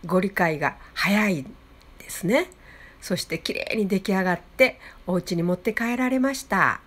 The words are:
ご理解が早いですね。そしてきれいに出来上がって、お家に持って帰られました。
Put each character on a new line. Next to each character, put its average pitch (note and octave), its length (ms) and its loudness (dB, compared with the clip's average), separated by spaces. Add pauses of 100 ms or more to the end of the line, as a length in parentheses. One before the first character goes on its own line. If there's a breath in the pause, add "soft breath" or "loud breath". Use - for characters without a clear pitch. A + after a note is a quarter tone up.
ご F3+ 160 2
理 F#3+ 100 0
解 D#3+ 280 0
が D3 180 -2 (160 loud breath)
早 G#3 380 2
い C#3+ 160 -2 (520)
で - 120 -18
す - 160 -6
ね。 C#4+ 240 2 (500 loud breath)
そ - 160 -4
し - 80 -4
て E3 140 -6
き - 160 -6
れ - 180 -6
い A3+ 60 -2
に G3+ 100 2
出 F#3+ 120 2
来 G3+ 160 -2
上 F#3+ 60 2
が F3+ 120 2
っ E3+ 60 -6
て、 - 380 2 (280 loud breath)
お F3+ 80 0
家 F3+ 200 -2
に E3+ 80 0
持 F3+ 120 2
っ - 20 -4
て G#3+ 160 -2
帰 A#3 240 -2
ら B3+ 140 0
れ C4 80 0
ま C4+ 160 2
し - 100 -10
た。 D#3+ 420 2